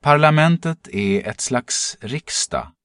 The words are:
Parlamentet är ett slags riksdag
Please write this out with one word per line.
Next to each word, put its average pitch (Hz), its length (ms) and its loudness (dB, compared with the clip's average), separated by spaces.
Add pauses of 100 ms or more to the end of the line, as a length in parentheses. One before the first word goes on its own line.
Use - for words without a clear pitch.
Parlamentet 156 840 2
är 98 400 -2
ett 104 140 -10
slags - 600 -6
riksdag 107 720 -8 (140)